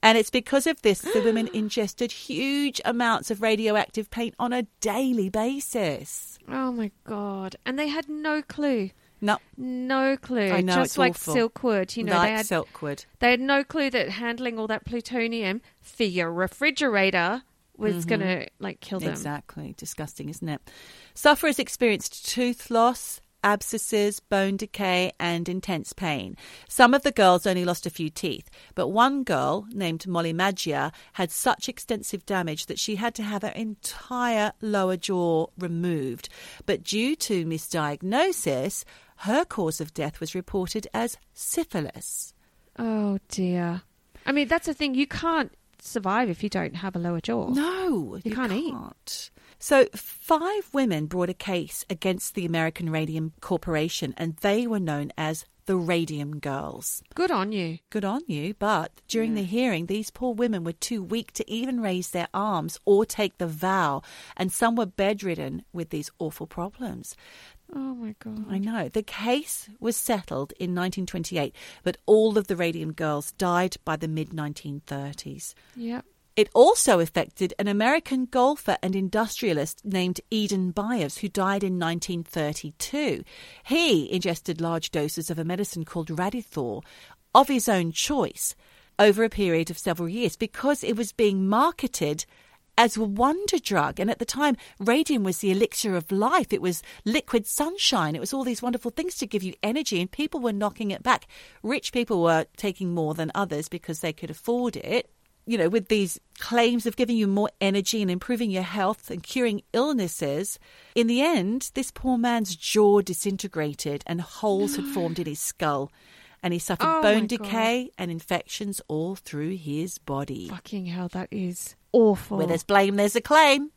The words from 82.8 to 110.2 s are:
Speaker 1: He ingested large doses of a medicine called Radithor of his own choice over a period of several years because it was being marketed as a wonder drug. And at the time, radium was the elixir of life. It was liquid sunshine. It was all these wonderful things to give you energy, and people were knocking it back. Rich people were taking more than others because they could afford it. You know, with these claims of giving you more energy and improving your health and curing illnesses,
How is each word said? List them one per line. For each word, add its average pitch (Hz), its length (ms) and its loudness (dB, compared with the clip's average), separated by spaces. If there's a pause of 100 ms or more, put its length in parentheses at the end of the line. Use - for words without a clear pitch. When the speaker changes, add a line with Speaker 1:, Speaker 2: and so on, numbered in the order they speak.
Speaker 1:
He 269 460 2
ingested 175 500 -4
large 165 300 -4
doses 156 400 -4
of 160 80 -4
a 165 60 -4
medicine 180 400 -4
called 160 240 -6
Radithor 160 760 -4 (520)
of 269 140 8
his 254 200 2
own 180 240 2
choice - 640 -2 (440)
over 208 240 8
a 226 60 2
period 170 420 2
of 165 80 -8
several 170 300 -2
years 208 280 -2
because 262 460 0
it 226 140 0
was 220 160 -4
being 196 360 2
marketed 220 760 0 (540)
as 233 180 6
a 220 80 0
wonder 285 540 2
drug. 165 420 0
And 196 100 2
at - 100 -2
the 233 40 -2
time, 277 320 2 (220)
radium 240 460 2
was 185 140 0
the 196 120 0
elixir 196 460 2
of 165 160 -4
life. 240 400 2
It 202 100 -2
was 180 200 -2 (220)
liquid 220 420 0
sunshine. 277 720 0
It 139 40 -6
was 160 120 -6
all 269 120 -2
these 240 180 -2
wonderful 240 300 -2
things 349 240 -6
to 247 100 -4
give 202 160 -2
you 185 100 -6 (100)
energy, 220 380 -2
and 185 100 -4
people 302 300 -4
were 240 120 0
knocking 202 380 -2
it - 120 -6
back. - 240 2 (360)
Rich 254 300 -4
people 233 300 0
were 165 240 4 (100)
taking 185 380 -4
more 156 200 0
than 156 200 -4
others 160 340 -4
because 165 320 -8
they 160 140 -2
could 156 160 -12
afford 240 460 -2
it. - 340 -4 (360)
You 233 120 0
know, 170 120 4
with 208 180 0
these 202 320 2 (180)
claims 233 480 2
of 233 100 -4
giving 240 200 2
you 220 100 4
more 202 240 2 (100)
energy 202 420 2
and 185 80 2
improving 220 400 -2
your 185 120 0
health 190 480 -2
and 175 120 -8
curing 233 400 0 (100)
illnesses, 196 840 0 (360)